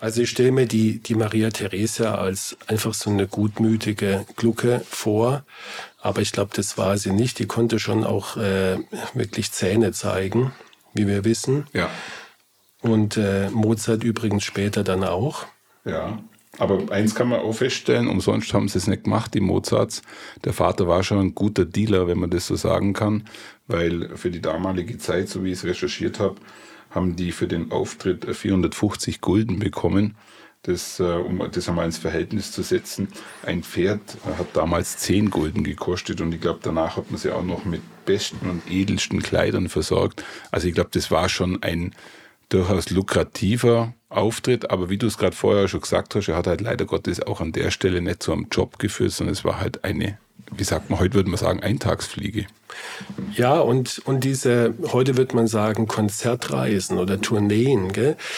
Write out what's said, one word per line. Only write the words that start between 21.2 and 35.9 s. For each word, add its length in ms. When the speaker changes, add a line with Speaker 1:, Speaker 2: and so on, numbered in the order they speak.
Speaker 2:
guter 320
Dealer, 420
wenn 100
man 120
das 160
so 100
sagen 380
kann, 340
weil 500
für 140
die 100
damalige 560
Zeit, 320
so 160
wie 80
ich 60
es 60
recherchiert 540
hab, 180
haben 260
die 180
für 140
den 260
Auftritt, 520
äh, 80
vierhundertfünfzig 880
Gulden 380
bekommen. 580
Das, 360
äh, 40
um 500
das 160
einmal 160
ins 140
Verhältnis 540
zu 100
setzen, 460
ein 180
Pferd, 380
äh, 140
hat 160
damals 420
zehn 340
Gulden 320
gekostet 600